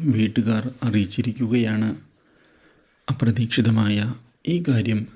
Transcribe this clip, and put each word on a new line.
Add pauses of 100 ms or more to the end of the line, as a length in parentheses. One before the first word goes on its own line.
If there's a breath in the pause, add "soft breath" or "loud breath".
(120)
വീട്ടുകാർ (200)
അറിയിച്ചിരിക്കുകയാണ്. (1200 soft breath)
അപ്രതീക്ഷിതമായ (500)
ഈ
കാര്യം (160)